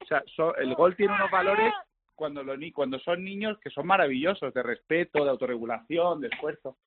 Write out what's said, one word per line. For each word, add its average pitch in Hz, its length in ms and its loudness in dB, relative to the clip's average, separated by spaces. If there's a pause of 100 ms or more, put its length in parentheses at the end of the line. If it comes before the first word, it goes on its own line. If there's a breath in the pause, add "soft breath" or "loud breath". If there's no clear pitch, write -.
O - 40 -20
sea, 135 180 0 (120)
so-, 165 220 2
el 131 180 -2
gol 180 200 6
tiene 202 180 2
unos 202 180 0
valores 202 400 4 (440)
cuando 143 280 -6
los 135 140 -6
ni-, 160 140 -10
cuando 135 280 -2
son 175 240 -2
niños 202 400 -6
que 214 60 -10
son 147 180 -6
maravillosos, 160 680 2
de 127 100 -2
respeto, 147 600 0
de 143 60 2
autorregulación, 127 920 -2
de 127 60 -6
esfuerzo. 151 580 -8